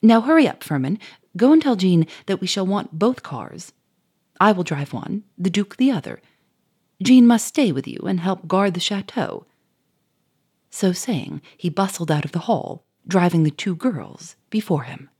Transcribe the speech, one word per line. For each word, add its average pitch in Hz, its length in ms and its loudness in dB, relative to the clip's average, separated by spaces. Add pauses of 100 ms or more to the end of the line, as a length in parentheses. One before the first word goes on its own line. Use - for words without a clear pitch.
Now 226 200 6
hurry 294 260 4
up, - 160 -6
Furman. 147 360 -4 (380)
Go 240 160 4
and 320 80 6
tell 262 140 0
Jean 175 320 2 (180)
that 196 160 -4
we 185 60 -6
shall 190 180 -4
want 185 340 -6
both 240 240 0
cars. - 500 -14 (680)
I 208 120 4
will 180 120 0
drive 143 300 -6
one, 196 300 -8 (140)
the 180 120 -2
Duke 196 280 -4
the 262 140 4
other. - 300 -6 (800)
Jean 240 260 8
must 233 180 4
stay 247 260 0
with 135 160 -4
you - 200 -12
and 185 120 -2
help 180 280 -4
guard 190 260 0
the 175 60 -6
chateau." - 680 -6 (1200)
So 190 220 0
saying, 175 500 -6 (140)
he - 140 -4
bustled 170 420 -4
out 147 140 0
of 147 60 -10
the 170 80 -4
hall, - 440 -4 (240)
driving 175 360 2
the 151 80 2
two 180 240 -6
girls - 600 -8 (140)
before 185 340 -2
him. 131 260 -16 (100)